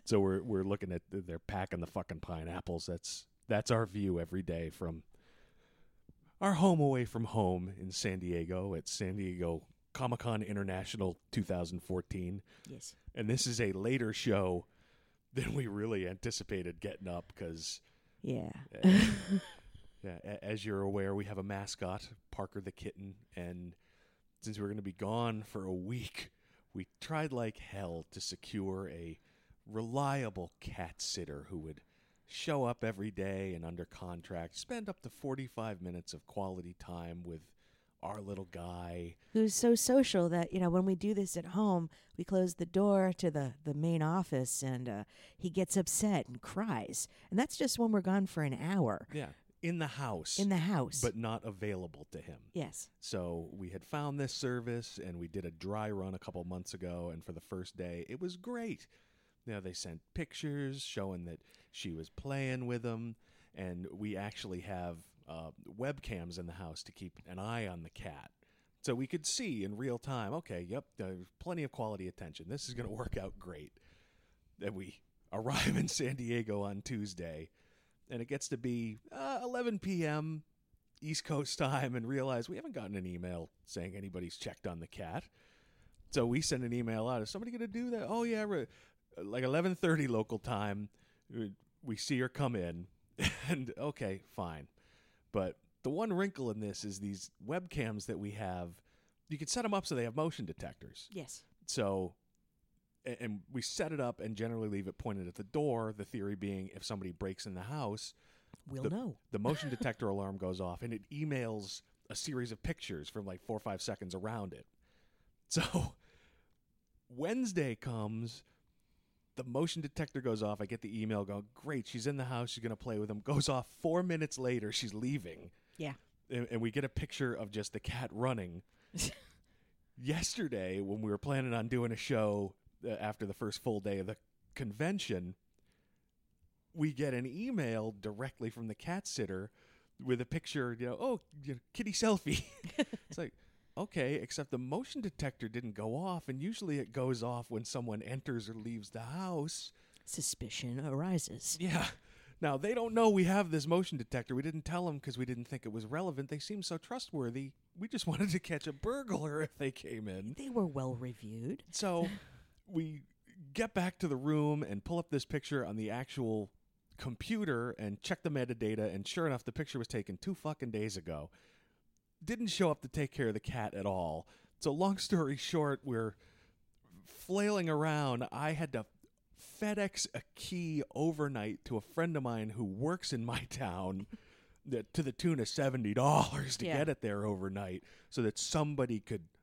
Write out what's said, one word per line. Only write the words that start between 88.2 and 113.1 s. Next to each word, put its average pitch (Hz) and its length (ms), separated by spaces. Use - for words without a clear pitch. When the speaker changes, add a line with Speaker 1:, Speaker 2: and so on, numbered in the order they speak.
Speaker 1:
yeah, 220 240
re-, 165 180
like, 117 200
eleven 170 320
thirty 160 320
local 110 320
time, 104 500
we, 107 200
we 113 140
see 139 220
her 127 100
come 131 260
in." 87 320
<laughs> 151 100
And, 135 300
okay, 104 460
fine. 80 320
But 95 260
the 127 80
one 208 200
wrinkle 180 380
in 107 100
this 104 240
is 98 160
these 101 300
webcams 139 600
that 95 100
we 104 140
have, 92 380
you 151 100
can 147 100
set 247 180
'em 208 100
up 190 100
so - 80
they 123 120
have 117 100
motion 151 300
detectors. - 680
Speaker 2:
Yes. 175 320
Speaker 1:
So, 98 480
a-, 123 160
and 104 200
we 123 100
set 160 300
it 151 80
up 123 200
and 110 160
generally 113 340
leave 98 180
it - 100
pointed 98 300
at 87 80
the 101 80
door, 117 520
the 104 100
theory 101 300
being 95 380
if 92 100
somebody 95 280
breaks 95 340
in 98 80
the 90 80
house, 110 540
Speaker 2:
We'll 135 160
Speaker 1:
the, 143 60
Speaker 2:
know. 202 280
Speaker 1:
the 110 80
motion 143 300
Speaker 2:
<laughs> - 0
Speaker 1:
detector 120 380
alarm 98 300
goes 92 220
off 90 220
and 120 120
it 101 180
emails 127 720
a 113 60
series 127 360
of 107 120
pictures 85 460
from, 104 180